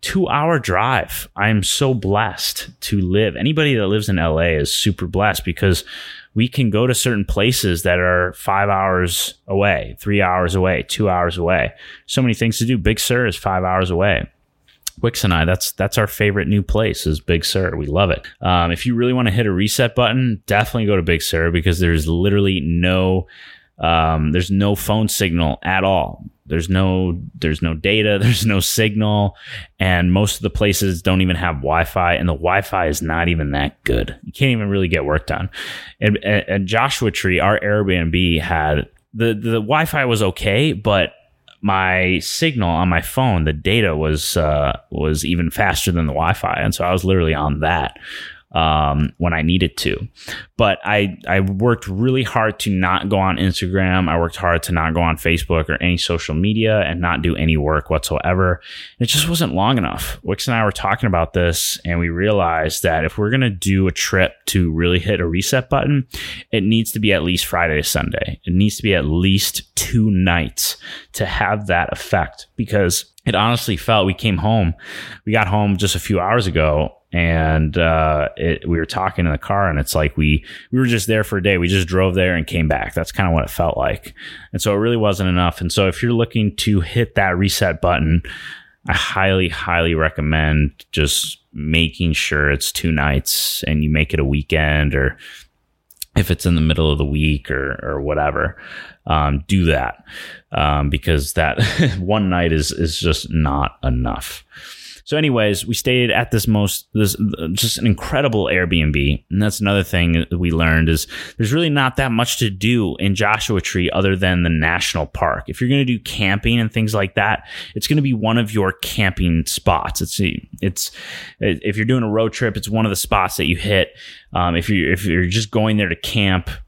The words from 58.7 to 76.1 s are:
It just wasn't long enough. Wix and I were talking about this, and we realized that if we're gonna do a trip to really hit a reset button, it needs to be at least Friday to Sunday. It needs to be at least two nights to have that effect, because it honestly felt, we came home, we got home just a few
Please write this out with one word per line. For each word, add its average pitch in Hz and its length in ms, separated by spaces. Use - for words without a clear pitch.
It 120 80
just 147 200
wasn't 165 260
long 107 240
enough. 69 460
Wix - 240
and 123 80
I 113 80
were 104 80
talking 98 360
about 85 260
this, 87 520
and 85 140
we 85 100
realized 85 760
that 80 220
if - 120
we're 104 120
gonna 127 200
do 95 380
a 90 40
trip - 420
to 87 240
really 87 280
hit 95 200
a 87 80
reset 95 420
button, 139 380
it 110 120
needs 110 300
to 117 60
be 104 140
at 80 100
least 87 220
Friday 85 300
to 73 80
Sunday. - 600
It 87 80
needs 101 240
to - 60
be 101 120
at 78 100
least 92 720
two 110 340
nights 90 680
to - 120
have 104 420
that 87 240
effect, - 640
because 101 500
it 98 100
honestly 113 400
felt, 104 300
we 95 80
came 98 240
home, 98 360
we 107 80
got 110 140
home 104 280
just 92 200
a 92 40
few 95 200